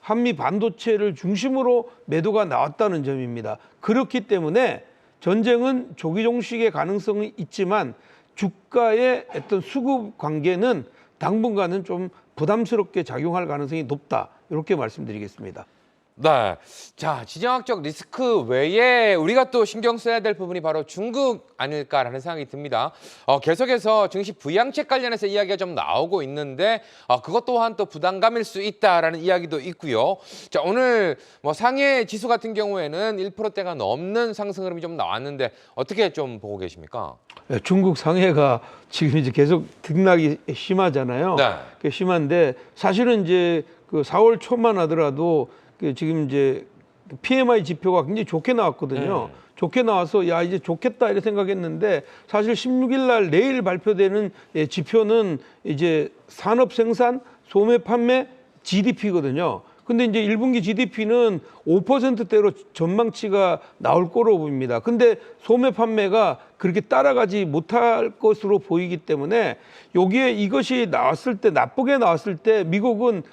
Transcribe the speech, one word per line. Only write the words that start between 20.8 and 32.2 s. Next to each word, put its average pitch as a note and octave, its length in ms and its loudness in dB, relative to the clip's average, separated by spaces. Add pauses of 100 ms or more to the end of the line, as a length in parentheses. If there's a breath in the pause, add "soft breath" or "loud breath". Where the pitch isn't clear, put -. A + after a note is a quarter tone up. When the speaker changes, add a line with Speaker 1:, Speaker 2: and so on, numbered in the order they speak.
Speaker 2:
중국 A#3 720 -4
아닐까라는 C3+ 640 -4
생각이 D#3 260 -10
듭니다. C#3 460 -4 (340 loud breath)
어, C#3 140 4
계속해서 A3 680 2
증시 F#3+ 200 -6
부양책 A#3 560 -2
관련해서 B3 400 -2
이야기가 G3+ 300 -2
좀 F3+ 180 -6
나오고 C3 480 -2
있는데, D3 600 -4 (260 loud breath)
어, B2 120 2
그것 A3 240 -4
또한 A#3 300 -2
또 F#3+ 120 -4
부담감일 F#3+ 580 -2
수 - 180 -10
있다라는 E3+ 560 2
이야기도 E3+ 400 -2
있고요. D3+ 600 -2 (320 loud breath)
자, D#3+ 120 0
오늘 G#3+ 540 0 (260 loud breath)
뭐 D3+ 100 -2
상해 C4 520 2
지수 G#3+ 240 -8